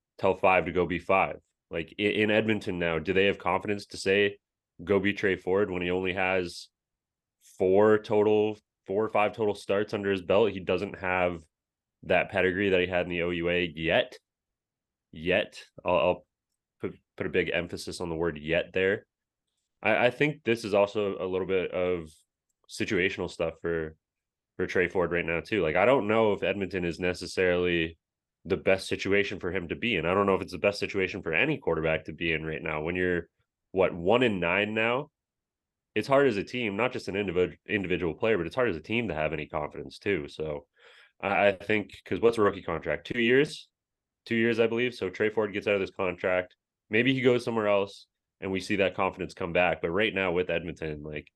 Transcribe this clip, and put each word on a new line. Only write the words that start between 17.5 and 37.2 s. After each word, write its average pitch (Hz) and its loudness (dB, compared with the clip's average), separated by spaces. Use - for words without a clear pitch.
emphasis 87 -6
on 87 -4
the 82 -4
word 82 -2
yet 78 -2
there. 95 0
I, 107 4
I 123 4
think 151 -2
this 117 0
is 101 -2
also 101 2
a 90 -2
little 92 -2
bit 92 0
of 90 -2
situational 95 -2
stuff 82 -4
for, 80 -4
for 92 -2
Trey 87 0
Ford 85 0
right 85 0
now, 82 -2
too. 95 -2
Like, 78 0
I 95 4
don't 131 4
know 110 2
if - -4
Edmonton 95 -2
is 82 -4
necessarily 90 0
the 92 0
best 95 0
situation 98 -2
for 87 -6
him 87 -6
to 85 -6
be 110 -2
in. 78 0
I 90 2
don't 101 4
know 98 4
if 92 0
it's 82 -8
the 90 -10
best 101 0
situation 95 -4
for 80 -4
any 131 2
quarterback 80 -2
to 82 -10
be 82 -4
in 78 -4
right 78 -8
now. 78 -4
When 87 -4
you're, 90 0
what, 92 2
one 101 4
and 101 0
nine 98 0
now? 120 -2
It's 107 -2
hard 139 6
as 104 2
a 90 0
team, 113 -6
not 123 0
just - -10
an 92 -6
individ-, 90 -2